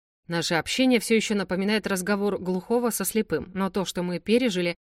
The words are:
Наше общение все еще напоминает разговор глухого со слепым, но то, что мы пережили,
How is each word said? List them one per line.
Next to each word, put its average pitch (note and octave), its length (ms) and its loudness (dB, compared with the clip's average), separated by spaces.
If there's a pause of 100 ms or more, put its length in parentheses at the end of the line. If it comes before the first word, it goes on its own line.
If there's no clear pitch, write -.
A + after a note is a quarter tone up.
(280)
Наше E3+ 260 0
общение B3 460 2
все A3+ 160 2
еще G#3+ 180 0
напоминает G3 520 0
разговор G3 520 0
глухого G3+ 520 0
со G3+ 140 -4
слепым, F#3 500 -2
но F#3+ 160 -2
то, F#3 140 -2
что F3 180 -4
мы F3 180 -2
пережили, F#3+ 560 2 (200)